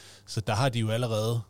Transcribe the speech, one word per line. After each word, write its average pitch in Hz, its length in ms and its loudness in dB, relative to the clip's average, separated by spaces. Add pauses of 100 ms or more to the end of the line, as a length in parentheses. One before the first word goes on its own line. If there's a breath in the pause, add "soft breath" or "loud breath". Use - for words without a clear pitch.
(260 loud breath)
Så - 160 -4
der 107 140 0
har 131 140 2
de 117 100 -2
jo 110 100 0
allerede 113 600 0